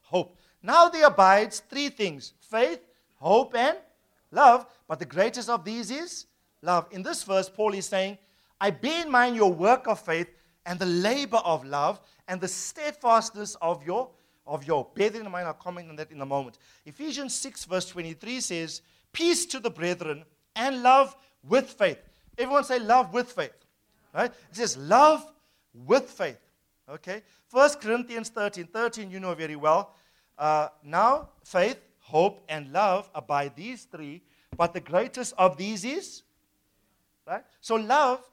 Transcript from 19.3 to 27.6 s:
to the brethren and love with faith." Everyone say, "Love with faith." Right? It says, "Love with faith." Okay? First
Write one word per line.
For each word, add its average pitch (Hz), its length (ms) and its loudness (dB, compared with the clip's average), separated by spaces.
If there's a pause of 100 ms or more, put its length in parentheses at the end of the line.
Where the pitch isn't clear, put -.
to 262 160 -10
the 226 80 -2
brethren 165 560 -6 (300)
and 247 280 -4
love 269 320 6 (260)
with 202 280 0
faith." 175 300 0 (380)
Everyone 269 260 0
say, 254 160 -2
"Love 226 340 2
with 247 180 -4
faith." 151 220 -8 (600)
Right? 180 180 -2
It - 240 -20
says, 208 220 -4
"Love 247 480 4 (480)
with 165 360 0
faith." 143 300 -8 (500)
Okay? 180 340 -14 (240)
First 285 320 4